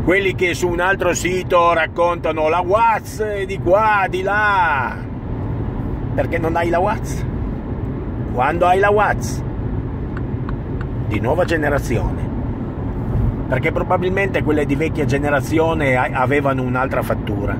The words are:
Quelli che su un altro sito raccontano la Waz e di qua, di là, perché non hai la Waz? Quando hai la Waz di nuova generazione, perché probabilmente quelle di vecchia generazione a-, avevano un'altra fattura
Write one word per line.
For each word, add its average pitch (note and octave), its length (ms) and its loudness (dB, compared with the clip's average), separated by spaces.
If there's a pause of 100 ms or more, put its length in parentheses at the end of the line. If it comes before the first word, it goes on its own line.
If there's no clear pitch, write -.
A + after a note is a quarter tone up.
Quelli F#3+ 320 2
che F3+ 180 2
su F3+ 140 0
un E3+ 100 0
altro F3+ 360 2
sito F3 580 2
raccontano D#3+ 760 0
la E3+ 120 2
Waz G#3 580 2
e G#3 260 -4
di F#3+ 140 -6
qua, G3+ 500 4
di F#3 140 -4
là, F#3+ 760 2 (1160)
perché E3 240 -2
non E3 160 0
hai E3+ 140 0
la E3+ 100 2
Waz? G#3 460 -2 (1080)
Quando D#3 340 2
hai F#3 120 6
la G3+ 120 4
Waz G3+ 520 2 (1700)
di G#2+ 100 0
nuova C#3+ 260 2
generazione, C#3+ 760 0 (1300)
perché C#3 240 0
probabilmente F3+ 720 0
quelle D3+ 200 2
di C#3 120 0
vecchia D3+ 300 0
generazione C#3+ 920 2
a-, B2+ 160 2
avevano C3+ 500 2
un'altra B2+ 400 0
fattura G2+ 580 -2